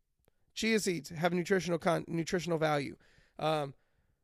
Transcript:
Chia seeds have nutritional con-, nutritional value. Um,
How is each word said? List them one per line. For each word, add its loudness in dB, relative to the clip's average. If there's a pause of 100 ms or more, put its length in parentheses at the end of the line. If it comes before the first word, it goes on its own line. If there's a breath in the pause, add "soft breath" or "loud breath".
(540)
Chia 2
seeds -2
have 0
nutritional 0
con-, 0
nutritional -2
value. 0 (420 soft breath)
Um, -2 (500)